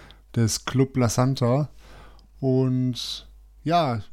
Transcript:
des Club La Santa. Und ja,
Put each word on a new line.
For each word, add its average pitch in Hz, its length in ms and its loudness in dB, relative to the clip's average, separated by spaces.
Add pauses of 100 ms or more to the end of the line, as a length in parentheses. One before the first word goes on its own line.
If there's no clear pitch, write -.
(380)
des 113 260 0
Club 131 320 0
La 123 140 2
Santa. 131 580 0 (720)
Und 127 880 0 (380)
ja, 147 340 0 (140)